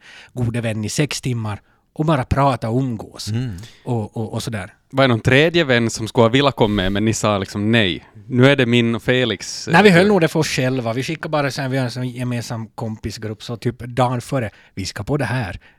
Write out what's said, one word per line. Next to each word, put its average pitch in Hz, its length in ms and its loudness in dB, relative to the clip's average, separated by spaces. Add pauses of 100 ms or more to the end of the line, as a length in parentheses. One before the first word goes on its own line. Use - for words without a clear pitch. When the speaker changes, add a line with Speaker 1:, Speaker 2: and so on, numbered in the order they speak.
(340)
Speaker 1:
gode 117 280 -2
vän 110 240 -2
i 104 40 -4
sex - 320 -2
timmar 113 400 -6 (320)
och 151 120 -4
bara 151 200 2
prata 135 440 0
och 117 100 0
umgås. 113 480 -6
Speaker 2:
Mm. 117 240 -4 (320)
Speaker 1:
Och, 113 340 -4
och, 107 160 -6
och 117 100 -4
sådär. 101 300 -8 (160)
Speaker 3:
Var 135 140 2
det 135 40 6
någon 120 120 4
tredje 156 440 4
vän 120 260 2
som 110 180 -6
skulle 117 160 4
ha 113 60 6
velat 135 260 2
komma 104 200 2
med, 98 160 2
men 101 140 0
ni 110 80 2
sa 107 240 0
liksom 104 340 -2
nej? 101 340 2 (220)
Nu 127 200 6
är 139 80 6
det 131 100 2
min 117 300 2
och 110 80 -8
Felix, 123 680 -2
Speaker 1:
Nej, 175 120 6
vi 214 60 8
Speaker 3:
eh, 175 60 8
Speaker 1:
höll 185 120 6
nog 202 140 4
det 160 60 4
för 160 120 -2
oss 147 80 0
själva. 127 460 -2
Vi 127 100 -4
skickade 160 260 -8
bara 143 220 -2
så 147 100 -6
här, 135 80 -4
vi 131 80 -2
har 131 80 0
en 120 60 -4
sån 127 180 -6
gemensam 120 580 -6
kompisgrupp, 110 760 -10
så 120 140 -10
typ 120 220 -4
dagen 123 420 -2
före, 123 280 -4 (260)
"Vi 101 100 -6
ska - 180 -10
på 156 140 -2
det 135 80 -4
här", 113 340 -4 (200)